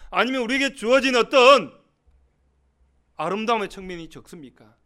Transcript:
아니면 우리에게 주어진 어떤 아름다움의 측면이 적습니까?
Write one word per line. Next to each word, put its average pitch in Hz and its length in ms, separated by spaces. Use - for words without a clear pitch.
아니면 247 320
우리에게 262 320
주어진 254 420
어떤 247 560
아름다움의 202 540
측면이 180 400
적습니까? 123 760